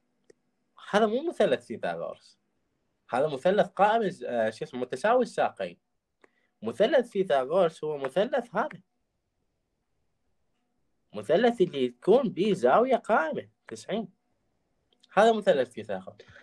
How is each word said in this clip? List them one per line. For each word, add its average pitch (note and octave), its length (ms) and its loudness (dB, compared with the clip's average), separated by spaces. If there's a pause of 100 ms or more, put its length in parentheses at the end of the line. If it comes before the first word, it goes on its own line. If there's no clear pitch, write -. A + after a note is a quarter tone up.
(920)
هذا A3 160 2
مو B3+ 220 -2
مثلث F#3 380 0
فيثاغورس. E2+ 720 -10 (720)
هذا C3 160 0
مثلث F3+ 400 0
قائم G#3+ 360 0
الز-، E3 220 -6
آه، A2+ 260 -2
شو C3 140 -12
اسمه، B2+ 160 -10
متساوي G#3+ 420 0
الساقين. G2+ 560 -6 (840)
مثلث A3+ 480 0
فيثاغورس E3 760 0
هو D3+ 140 -6
مثلث F#3+ 560 -4
هذا. B3+ 280 -4 (2250)
مثلث G3+ 460 2
اللي C3+ 280 0
تكون G#3+ 400 2
به G3 240 0
زاوية F#3+ 440 4
قائمة B3 520 -2 (200)
تسعين. F3+ 400 -8 (1040)
هذا A3 200 6
مثلث F#3+ 400 0
فيثاغورس. G2 440 -10 (260)